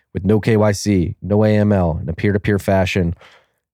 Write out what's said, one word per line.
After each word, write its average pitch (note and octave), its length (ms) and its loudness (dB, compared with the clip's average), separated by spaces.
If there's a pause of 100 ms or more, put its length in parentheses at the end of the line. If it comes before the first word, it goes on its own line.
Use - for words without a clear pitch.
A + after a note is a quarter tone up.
(160)
with F#2+ 100 -6
no G#2 140 2
K A2+ 180 2
Y G#2+ 140 2
C, G2 500 0
no G#2 220 0
A G#2+ 120 2
M G#2 160 2
L, F2 300 0
in - 80 -8
a D#2+ 40 -6
peer-to-peer G2+ 440 0
fashion. F#2+ 560 0 (600)